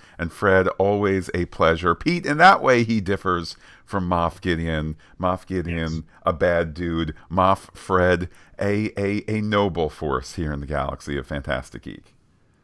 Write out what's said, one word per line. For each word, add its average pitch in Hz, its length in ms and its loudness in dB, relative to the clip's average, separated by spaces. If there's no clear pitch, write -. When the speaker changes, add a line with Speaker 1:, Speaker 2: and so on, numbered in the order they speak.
Speaker 1:
And 82 140 -6
Fred, 95 360 4
always 98 560 2
a 87 120 -2
pleasure. 85 500 2
Pete, 170 300 -2
in 147 120 -2
that 180 240 8
way, 123 220 4
he 110 160 0
differs 90 560 -2
from 92 240 -4
Moff 85 320 0
Gideon. 80 560 -2
Moff 92 280 -2
Gideon, 82 460 -4
Speaker 2:
Yes. 80 100 -6
Speaker 1:
a 87 80 2
bad 85 400 0
dude. 82 400 -4
Moff 92 440 2
Fred, 90 540 2
a, 104 400 -2
a, 101 300 -2
a 107 120 -2
noble 101 480 0
force 67 460 -6
here 78 160 -4
in 71 80 -6
the 71 60 -10
galaxy 69 520 -6
of 65 100 -8
Fantastic 69 560 -8
Geek. 50 300 -18